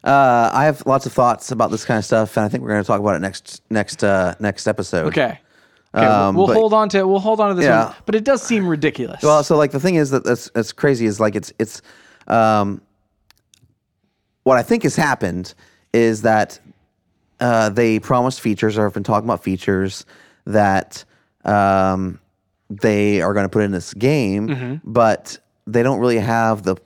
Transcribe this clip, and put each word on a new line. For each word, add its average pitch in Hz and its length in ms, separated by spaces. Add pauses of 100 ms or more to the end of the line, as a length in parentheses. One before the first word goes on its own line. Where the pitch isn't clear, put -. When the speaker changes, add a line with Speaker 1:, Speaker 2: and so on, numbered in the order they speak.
Speaker 1:
Uh, 127 480
I 139 140
have 143 220
lots 131 180
of 127 80
thoughts 120 380
about 113 180
this 107 160
kind 117 140
of 104 40
stuff, 110 320
and 110 80
I 104 60
think 127 140
we're 117 60
gonna 104 140
talk 101 160
about 101 160
it 76 40
next, - 500
next, 107 340
uh, 95 360
next 104 280
episode. 92 420
Speaker 2:
Okay. 127 280 (560)
Okay, - 0
we'll, 110 180
Speaker 1:
Um, 98 240
Speaker 2:
we'll 190 120
Speaker 1:
but - 80
Speaker 2:
hold 220 180
on 214 160
to, 190 160
we'll 196 140
hold 220 200
on 208 100
to 196 40
this 175 120
Speaker 1:
Yeah. 113 200
Speaker 2:
one, - 100 (120)
but 214 80
it 220 80
does 262 180
seem 208 260
ridiculous. 147 540
Speaker 1:
Well, 151 220
so, 156 140
like, 147 140
the 143 80
thing 180 160
is 147 140
that 131 140
that's, - 320
that's 113 180
crazy 131 320
is, 104 140
like, 107 160
it's, 101 240
it's, - 240 (440)
um, 107 540 (1600)
what 127 140
I 120 60
think 226 200
has 143 120
happened 98 580 (400)
is 113 300
that, 110 360 (800)
uh, 113 300
they 110 300
promised 127 420
features 107 360
or 107 80
have 95 80
been 101 100
talking 107 260
about 92 140
features 95 600 (420)
that, 98 560 (420)
um, 95 720 (500)
they 104 520
are 92 120
gonna 98 160
put 107 140
in 101 80
this 90 220
game, 107 540
Speaker 2:
Mm-hmm. 127 360
Speaker 1:
but 113 540 (300)
they 117 160
don't 127 160
really 117 200
have 113 440
the 92 220